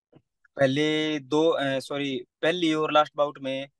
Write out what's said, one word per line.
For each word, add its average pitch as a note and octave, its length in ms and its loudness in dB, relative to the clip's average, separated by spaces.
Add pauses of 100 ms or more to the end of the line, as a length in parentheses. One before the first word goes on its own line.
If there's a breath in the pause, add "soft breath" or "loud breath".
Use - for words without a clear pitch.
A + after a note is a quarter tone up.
(560)
पहले D3+ 640 0
दो, D3+ 300 2
अ, C#3 300 -2
sorry, C#3+ 460 -6 (160)
पहली E3 320 0
और D3+ 200 0
last D3+ 220 4
bout D3 240 0
में C3+ 300 -6 (100)